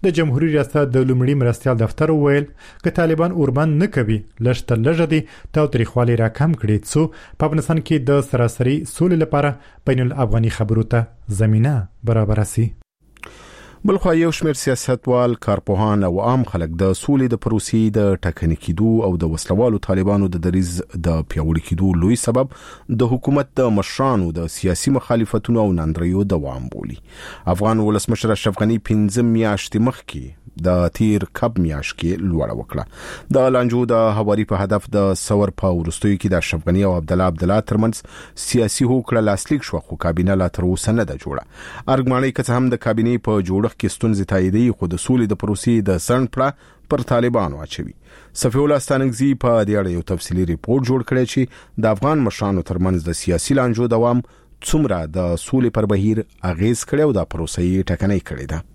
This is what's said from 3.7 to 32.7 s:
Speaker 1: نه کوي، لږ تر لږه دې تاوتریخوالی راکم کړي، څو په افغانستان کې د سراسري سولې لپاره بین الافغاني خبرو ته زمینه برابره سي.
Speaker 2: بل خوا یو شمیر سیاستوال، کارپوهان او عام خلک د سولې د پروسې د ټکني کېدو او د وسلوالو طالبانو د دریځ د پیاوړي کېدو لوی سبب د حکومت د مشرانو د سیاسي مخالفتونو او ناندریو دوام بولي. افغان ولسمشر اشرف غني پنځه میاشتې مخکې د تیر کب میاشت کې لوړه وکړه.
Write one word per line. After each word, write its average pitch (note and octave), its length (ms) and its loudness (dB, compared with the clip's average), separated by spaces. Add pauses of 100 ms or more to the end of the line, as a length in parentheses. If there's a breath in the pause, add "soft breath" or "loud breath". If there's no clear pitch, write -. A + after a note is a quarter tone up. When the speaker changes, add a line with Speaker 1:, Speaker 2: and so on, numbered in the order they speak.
Speaker 1:
نه - 120 0
کوي، A2 240 0
لږ A#2+ 380 -2 (100)
تر A#2+ 160 2
لږه D#3+ 300 2
دې - 440 -4
تاوتریخوالی A#2+ 640 2
راکم C#3 400 2
کړي، G#2+ 160 2 (140)
څو D3+ 100 2 (380 loud breath)
په D#3 100 2
افغانستان D#3+ 380 0
کې C#3+ 260 0
د C#3+ 160 4
سراسري B2 480 0 (160)
سولې F3 320 2
لپاره D3 240 0 (420 loud breath)
بین B2+ 160 2
الافغاني A#2 540 0
خبرو A2 340 0
ته A2 480 -4
زمینه A2 340 2 (340)
برابره G#2+ 440 0
سي. A2+ 160 0 (1160 loud breath)
Speaker 2:
بل G3 120 2
خوا F3+ 160 2
یو E3 180 4
شمیر D3+ 240 -2
سیاستوال، B2 760 0 (120)
کارپوهان G#2 580 0
او F2+ 100 0 (140)
عام B2+ 240 2
خلک E2 260 -4
د F#2+ 220 2
سولې C3 340 2
د A2 80 -2
پروسې A2 560 0
د G2+ 260 2
ټکني E2 380 -2
کېدو A2 460 0
او F2+ 160 0
د D#2+ 100 0
وسلوالو G2+ 540 0
طالبانو F#2+ 480 2
د E2+ 100 -4
دریځ F2+ 640 -2
د E2 120 0 (140)
پیاوړي D#2+ 340 0
کېدو F#2 200 0 (160)
لوی A2+ 180 2
سبب B2+ 340 0 (460 loud breath)
د A#2+ 100 2
حکومت C#3 480 0
د B2+ 160 2
مشرانو G2+ 640 0
د E2+ 180 -6
سیاسي F#2+ 400 0
مخالفتونو A#2 680 0
او F#2+ 160 2
ناندریو E2+ 500 0
دوام C2+ 400 -4
بولي. - 260 -12 (560 loud breath)
افغان G#2+ 320 0
ولسمشر G#2+ 520 0
اشرف G2+ 260 -2
غني A2 160 2 (100)
پنځه G#2+ 460 2
میاشتې G#2+ 540 0
مخکې - 520 -12 (240)
د F2+ 180 4 (140)
تیر G#2+ 260 2 (140)
کب A2+ 260 -2
میاشت D2+ 360 -4
کې F2+ 280 -2
لوړه D2+ 300 -2
وکړه. - 260 -8 (520 loud breath)